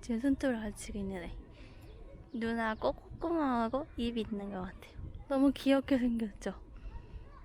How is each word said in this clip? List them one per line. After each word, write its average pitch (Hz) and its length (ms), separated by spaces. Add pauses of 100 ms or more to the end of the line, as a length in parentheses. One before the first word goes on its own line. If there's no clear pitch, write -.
지금 226 180
손톱을 262 400
가지고 208 380
있는 190 260
애. - 100 (1000)
눈하고 226 580
콧구멍하고 269 960 (100)
입이 233 240
있는 202 320
것 190 100
같아요. - 300 (360)
너무 277 240
귀엽게 269 460
생겼죠? 226 540 (920)